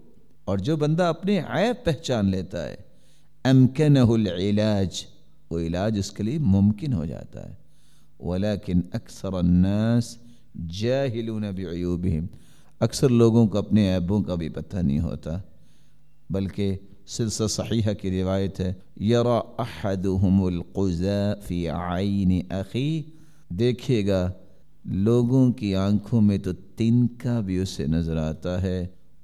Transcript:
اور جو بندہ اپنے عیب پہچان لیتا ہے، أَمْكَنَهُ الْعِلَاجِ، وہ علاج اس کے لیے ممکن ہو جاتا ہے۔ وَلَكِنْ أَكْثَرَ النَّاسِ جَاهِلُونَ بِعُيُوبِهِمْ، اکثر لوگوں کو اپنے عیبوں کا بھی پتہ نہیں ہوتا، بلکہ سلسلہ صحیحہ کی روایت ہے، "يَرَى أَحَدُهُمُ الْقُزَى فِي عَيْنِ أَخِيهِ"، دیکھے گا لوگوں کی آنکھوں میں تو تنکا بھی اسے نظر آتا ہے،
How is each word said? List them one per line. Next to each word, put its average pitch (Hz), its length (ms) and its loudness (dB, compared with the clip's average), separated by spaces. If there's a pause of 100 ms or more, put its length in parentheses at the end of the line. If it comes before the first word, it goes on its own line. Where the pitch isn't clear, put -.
(460)
اور 98 120 -2
جو 120 180 -2
بندہ 156 280 0
اپنے 180 360 0
عیب 175 460 -2
پہچان 123 400 0
لیتا 90 420 -2
ہے، 50 80 -12 (760)
أَمْكَنَهُ 131 640 6
الْعِلَاجِ، 101 920 0 (440)
وہ 85 100 -4
علاج 90 400 -2
اس 92 120 -4
کے - 120 -8
لیے 123 140 -2
ممکن 104 560 2
ہو 80 120 -2
جاتا 50 440 -12
ہے۔ 50 60 -16 (640)
وَلَكِنْ 90 600 0 (120)
أَكْثَرَ - 420 -8
النَّاسِ 101 840 2 (380)
جَاهِلُونَ 113 920 -4 (100)
بِعُيُوبِهِمْ، 87 720 -2 (520)
اکثر 127 300 2
لوگوں 117 380 6
کو 98 100 -2
اپنے 98 360 2
عیبوں 95 280 0
کا 85 140 -4
بھی 82 140 -4
پتہ 78 280 -10
نہیں 76 220 0
ہوتا، 80 400 -6 (920)
بلکہ 98 480 -2 (280)
سلسلہ 110 420 -2
صحیحہ 110 460 0
کی 92 280 -2
روایت 95 380 -2
ہے، 95 140 -2 (280)
"يَرَى 117 380 2 (200)
أَحَدُهُمُ 95 920 0
الْقُزَى 95 960 -2
فِي 87 220 -4
عَيْنِ 92 720 0 (100)
أَخِيهِ"، 135 500 -4 (480)
دیکھے 117 580 0
گا 92 240 0 (540)
لوگوں 120 680 4
کی 101 240 -2
آنکھوں 104 460 2
میں 101 160 4
تو 90 160 -4
تنکا 120 840 0
بھی 92 180 -2
اسے 90 300 -4
نظر 80 300 0
آتا 80 440 -4
ہے، 92 260 -4 (360)